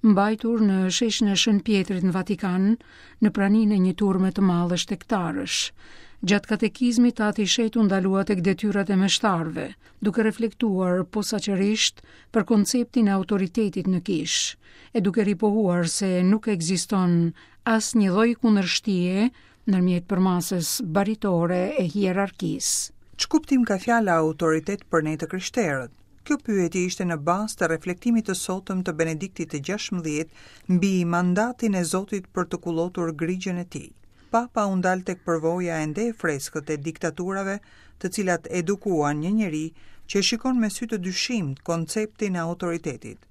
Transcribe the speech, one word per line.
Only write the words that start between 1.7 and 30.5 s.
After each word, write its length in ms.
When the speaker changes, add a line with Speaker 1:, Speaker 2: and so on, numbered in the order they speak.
Speaker 1:
në 100
Vatikan, 580
në 160
praninë 400
e 80
një 160
turme 320
të 120
madhe 360
shtektarësh. 800
Gjatë 240
katekizmit, 720
Ati 240
i 40
Shenjtë 280
u 80
ndalua 400
tek 160
detyrat 480
e 80
meshtarëve, 680
duke 240
reflektuar 800
posaçërisht 880
për 160
konceptin 600
e 40
autoritetit 720
në 220
kish, 480
e 120
duke 220
ripohuar 640
se 320
nuk 260
ekziston 840
asnjë 480
lloj 180
kundërshtie 840
ndërmjet 440
përmases 760
baritore 920
e 120
hierarkisë. 1000
Speaker 2:
Ç'kuptim 520
ka 140
fjala 400
autoritet 680
për 160
ne 120
të 120
krishterët? 640
Kjo 160
pyetje 460
ishte 180
në 160
bazë 380
të 100
reflektimit 560
të 120
sotëm 440
të 160
Benediktit 560
të 80
Gjashëmbëdhjetë 1120